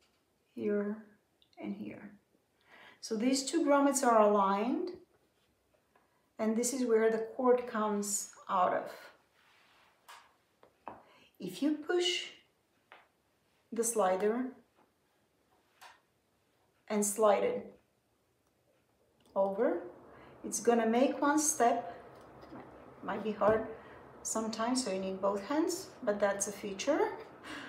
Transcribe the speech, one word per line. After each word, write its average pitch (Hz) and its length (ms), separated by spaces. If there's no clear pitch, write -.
here 208 480
and 202 140
here. - 360
So 220 160
these 254 260
two 302 220
grommets 277 400
are 226 160
aligned, 208 720
and 220 160
this 240 180
is 254 120
where 226 260
the 220 240
cord 247 320
comes 208 640
out 185 240
of. - 180
If 180 240
you 302 80
push 349 540
the 226 120
slider 214 680
and 208 160
slide 208 400
it - 360
over, 196 460
it's - 160
gonna 226 260
make 240 360
one 294 180
step. - 580
Might 202 220
be 214 80
hard 202 340
sometimes, 226 640
so 196 80
you 190 80
need 190 220
both 202 260
hands, 330 400
but 208 160
that's 202 280
a 202 40
feature, 294 640